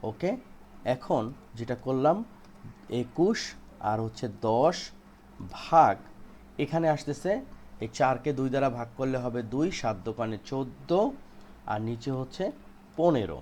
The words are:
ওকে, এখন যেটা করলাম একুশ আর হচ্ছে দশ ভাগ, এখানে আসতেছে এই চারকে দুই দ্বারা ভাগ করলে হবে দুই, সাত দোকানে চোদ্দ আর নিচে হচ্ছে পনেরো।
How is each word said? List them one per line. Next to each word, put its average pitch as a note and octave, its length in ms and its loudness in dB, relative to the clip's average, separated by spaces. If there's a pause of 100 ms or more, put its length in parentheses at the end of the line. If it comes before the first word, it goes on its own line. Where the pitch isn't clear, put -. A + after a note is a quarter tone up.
(100)
ওকে, E3+ 200 -2 (640)
এখন B2+ 280 0 (360)
যেটা A#2+ 180 -4 (100)
করলাম C3+ 300 4 (880)
একুশ F3+ 360 2 (520)
আর A2 140 2
হচ্ছে A2+ 220 -6 (240)
দশ C#3+ 260 6 (800)
ভাগ, C#3+ 360 6 (720)
এখানে E3 300 2
আসতেছে D3 380 -2 (500)
এই A2 160 -6
চারকে C3 400 2
দুই C3 140 0
দ্বারা C3+ 160 2 (100)
ভাগ A#2 100 -6 (100)
করলে C3 260 0
হবে A#2+ 160 -2 (140)
দুই, D3+ 140 2 (120)
সাত A2 160 0 (120)
দোকানে A2 280 -2 (140)
চোদ্দ C3+ 400 -6 (840)
আর G#2+ 60 0 (100)
নিচে A#2 220 -4 (100)
হচ্ছে C3 240 -6 (540)
পনেরো। A#2 440 4